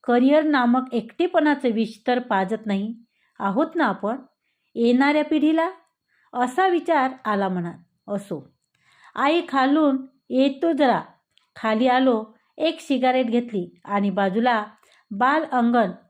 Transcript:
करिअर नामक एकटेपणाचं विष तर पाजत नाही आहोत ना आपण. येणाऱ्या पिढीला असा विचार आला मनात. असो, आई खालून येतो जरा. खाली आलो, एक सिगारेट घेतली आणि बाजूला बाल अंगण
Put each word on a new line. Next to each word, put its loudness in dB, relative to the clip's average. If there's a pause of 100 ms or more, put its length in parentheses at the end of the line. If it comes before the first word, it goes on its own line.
करिअर 4
नामक 2 (100)
एकटेपणाचं 0
विष -2
तर 0
पाजत -4
नाही -4 (360)
आहोत 0
ना 0
आपण. -4 (580)
येणाऱ्या 2
पिढीला 0 (640)
असा 0
विचार 0 (140)
आला -2
मनात. -6 (300)
असो, -8 (600)
आई 0
खालून 2 (240)
येतो 0
जरा. 2 (540)
खाली 0
आलो, 0 (240)
एक -2
सिगारेट 0
घेतली -4
आणि -2
बाजूला 0 (440)
बाल 0
अंगण 0 (200)